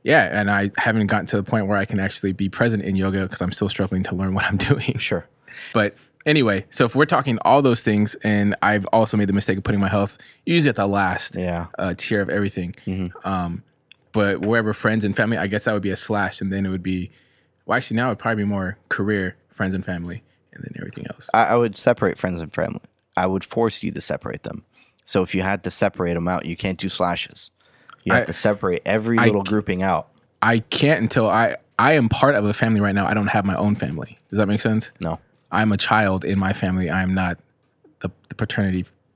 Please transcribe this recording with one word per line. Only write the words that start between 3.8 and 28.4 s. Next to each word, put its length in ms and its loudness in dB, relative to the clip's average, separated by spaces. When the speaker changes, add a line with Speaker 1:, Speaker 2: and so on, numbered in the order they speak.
Speaker 1:
to 120 -4
learn 200 -2
what 100 0
I'm 120 -2
<laughs> 140 0
doing. 280 0
Speaker 2:
Sure. 280 -4
Speaker 1:
But 200 2
anyway, 420 2
so 160 4
if 100 0
we're 120 6
talking 340 0
all 220 6
those 180 4
things, 320 2
and 380 2
I've 320 2
also 240 2
made 120 2
the 40 0
mistake 240 0
of 60 -8
putting 180 0
my 80 2
health 300 0
usually 240 4
at 60 0
the 120 2
last, 480 0
Speaker 2:
Yeah. 320 -4
Speaker 1:
uh, 180 -2
tier 240 -2
of 80 -4
everything. 460 -2
Speaker 2:
Mm-hmm. 420 -6
Speaker 1:
Um, 360 -4
but 300 2
wherever 320 2
friends 320 0
and 100 -2
family, 220 0
I 100 -2
guess 180 -2
that 80 2
would 80 0
be 80 -2
a 60 -2
slash, 440 -4
and 140 -4
then 140 -2
it 20 -4
would 140 -6
be, 260 -4
well, 100 0
actually 220 -2
now 120 0
it'd 100 -4
probably 240 -2
be 60 0
more 280 -4
career, 460 -2
friends 220 -2
and 100 -4
family, 380 -8
and 100 -16
then 140 -12
everything 320 -12
else. 240 -12
Speaker 2:
I, 140 4
I 80 2
would 200 0
separate 440 0
friends 240 -4
and 100 -12
family. 260 -4
I 80 2
would 180 -2
force 380 -2
you 100 -4
to 100 -10
separate 420 -8
them. 220 -14
So 200 0
if 100 -4
you 80 0
had 220 -2
to 80 -6
separate 440 -2
'em 120 -2
out, 180 -2
you 100 -8
can't 220 -4
do 120 -6
slashes. 600 -4
You 100 0
have 100 2
Speaker 1:
I, 40 -2
Speaker 2:
to 60 -8
separate 520 0